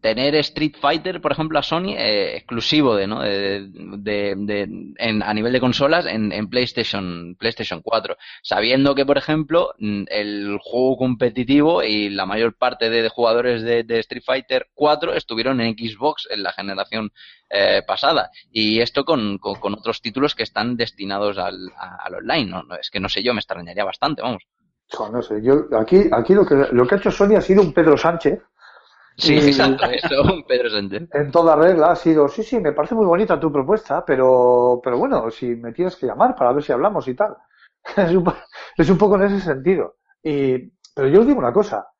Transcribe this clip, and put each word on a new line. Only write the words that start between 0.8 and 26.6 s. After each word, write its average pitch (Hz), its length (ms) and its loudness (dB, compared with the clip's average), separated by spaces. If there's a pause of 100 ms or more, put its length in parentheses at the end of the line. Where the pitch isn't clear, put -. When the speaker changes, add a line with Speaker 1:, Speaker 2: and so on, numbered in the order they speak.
Speaker 1:
Fighter, 165 400 -4
por 147 100 -4
ejemplo, 156 280 -2
a - 20 -2
Sony, 175 340 -4
eh, 104 400 -2
exclusivo 120 600 0
de, 98 100 0
¿no? 110 160 -6
de, 98 500 -4
de, 101 640 -6
de, 101 260 -4 (360)
en, 110 240 -2
a 98 100 -4
nivel 110 220 -2
de 127 60 2
consolas 139 480 2
en, 104 240 -4
en 98 180 -6
PlayStation, 92 880 -6
PlayStation 107 460 -6
cuatro, 110 340 -2 (240)
sabiendo 131 540 0
que, 135 100 0
por 139 140 2
ejemplo, 156 580 -2
mm, 104 320 -4
el 104 500 -4
juego 131 380 0
competitivo 127 880 2
y 107 260 -2
la 98 160 -4
mayor 110 320 -2
parte 120 320 -2
de, 113 140 0
de 110 60 0
jugadores 120 520 0
de, 117 220 0
de 113 160 -2
Street 123 260 -10
Fighter 131 480 -2
cuatro 151 400 0
estuvieron 123 480 -2
en 113 140 -2
Xbox 113 560 -6
en 104 100 -6
la 90 100 -4
generación, 98 600 -6 (400)
eh, 98 340 2
pasada, 135 460 -2 (180)
y 110 300 0
esto 135 260 -2
con, 107 320 -2
con, 101 220 -8
con 101 160 -6
otros 110 260 -8
títulos 131 320 -4
que - 80 -8
están 113 360 -4
destinados 101 600 -4
al, 92 200 -6 (200)
a, 90 280 -16
al 90 100 -10
online, 107 340 -4
¿no? 90 140 -10
No, - 120 -16
es - 140 -12
que 101 100 -8
no 98 100 -4
sé 98 120 -4
yo, 120 140 0
me 101 40 -4
extrañaría 87 440 -8
bastante, 123 400 -4
vamos. 117 180 -6 (480)
Speaker 2:
Jo, 107 200 -8
no 120 120 -6
sé, 107 220 -6
yo, 139 220 4 (140)
aquí, 185 320 4
aquí 120 220 2
lo 202 100 6
que, 147 120 4 (160)